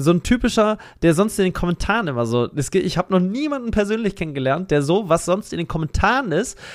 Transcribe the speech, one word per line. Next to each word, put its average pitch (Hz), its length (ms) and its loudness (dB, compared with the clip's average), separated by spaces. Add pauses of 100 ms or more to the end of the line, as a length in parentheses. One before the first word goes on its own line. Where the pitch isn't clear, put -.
so 147 100 4
ein 175 100 4
typischer, 226 560 2 (240)
der 170 120 6
sonst 208 260 0
in 190 60 4
den 180 80 0
Kommentaren 175 560 -2
immer 120 160 -2
so, 120 320 0
es 139 140 -4
geht, 190 140 2
ich 170 120 -2
hab - 120 -2
noch 185 120 4
niemanden 247 500 -4
persönlich 214 460 0
kennengelernt, 147 520 -2
der 147 120 2
so, 175 260 0
was 160 160 2
sonst 185 300 -4
in - 60 -4
den 170 100 -4
Kommentaren 196 640 0
ist, 190 260 -2 (160)